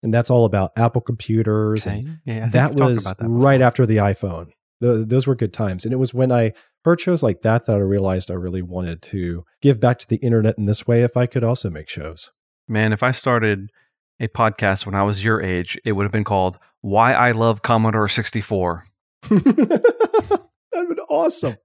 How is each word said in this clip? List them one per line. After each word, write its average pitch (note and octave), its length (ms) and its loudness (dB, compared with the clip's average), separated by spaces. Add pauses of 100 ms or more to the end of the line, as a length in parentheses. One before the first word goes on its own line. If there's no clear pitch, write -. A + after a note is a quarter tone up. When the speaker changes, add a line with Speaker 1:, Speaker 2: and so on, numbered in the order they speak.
Speaker 1:
and A2+ 100 -2
that's A#2 180 2
all A#2+ 140 6
about G2 320 0
Apple A#2 240 0
computers, G#2+ 880 -2
and G#2 220 -6
Speaker 2:
Okay. D#3+ 80 -12 (100)
Yeah, A#2 80 -6
I A2 60 -6
think A2+ 120 -2
Speaker 1:
that B2+ 180 4
Speaker 2:
we've C#3+ 80 -2
talked C3 120 4
Speaker 1:
was A2+ 160 0
Speaker 2:
about F#2 120 -4
that A2+ 100 -4
Speaker 1:
right C3 300 4
Speaker 2:
before. B2+ 80 6
Speaker 1:
after A#2+ 200 4
the G#2+ 120 2
iPhone. F#2+ 480 -2 (340)
Tho-, A#2 240 2
those B2 220 0
were C#3 100 2
good A2 160 -4
times, F#2+ 320 -4
and A2+ 100 -4
it - 40 -2
was B2+ 140 -2
when B2+ 200 0
I A#2 200 2 (320)
heard E3+ 160 2
shows F3+ 220 -2
like G#2+ 200 0
that A2+ 240 2
that A2 100 2
I G2+ 40 2
realized F#2+ 500 0
I F#2 40 -6
really F2+ 280 -6
wanted F2 400 -8
to F2 420 -8 (180)
give C#3 180 4
back B2 200 2
to - 80 -10
the A#2+ 80 0
internet A2+ 420 2
in G#2+ 80 -2
this G#2+ 200 -2
way A#2 160 4
if A#2+ 140 0
I B2 100 2
could A#2+ 180 -4
also A2+ 260 -2
make D#2+ 180 -12
shows. D#2+ 420 -10 (380)
Speaker 2:
Man, A2 240 0
if G#2 100 -2
I B2+ 100 2
started G#2+ 580 0 (500)
a A2+ 80 -4
podcast G#2 560 0
when G2 100 -6
I G2 100 0
was G2+ 200 -2
your A2 160 0
age, F2+ 440 -4
it A2 80 -2
would G2 100 -2
have G2+ 100 -2
been G#2+ 120 -2
called F#2+ 340 -2 (220)
Why G#2+ 340 2
I B2 180 2
Love A2+ 300 2
Commodore A2 460 2
sixty-four. F#2+ 720 -4 (400)
Speaker 1:
<laughs> - 80 -16
That'd F4 1600 0
been E4 100 -6 (100)
awesome. E3 560 -2